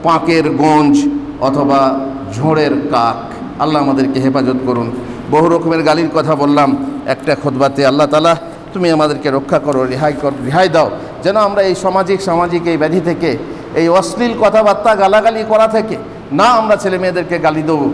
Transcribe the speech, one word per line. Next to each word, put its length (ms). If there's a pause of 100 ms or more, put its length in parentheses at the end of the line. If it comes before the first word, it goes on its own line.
পাঁকের 460
গঞ্জ 600 (320)
অথবা 580 (340)
ঝোড়ের 380 (200)
কাক। 400 (300)
আল্লাহ 200
আমাদেরকে 380
হেফাজত 360 (100)
করুন। 260 (400)
বহু 180
রকমের 340
গালির 320
কথা 200
বললাম 680
একটা 300
খুতবাতে। 500
আল্লাহ 220
তাআলা, 280 (380)
তুমি 180
আমাদেরকে 400
রক্ষা 280
করো, 260
রেহাই 360
কর, 100 (140)
রেহাই 240
দাও, 220 (320)
যেন 140
আমরা 240
এই 140
সামাজিক, 460
সামাজিক 460
এই 100
ব্যাধি 280
থেকে, 320 (380)
এই 140
অশ্লীল 500
কথাবার্তা 560
গালাগালি 540
করা 180
থেকে 280 (360)
না 120
আমরা 320
ছেলে 220
মেয়েদেরকে 420
গালি 220
দেবো 320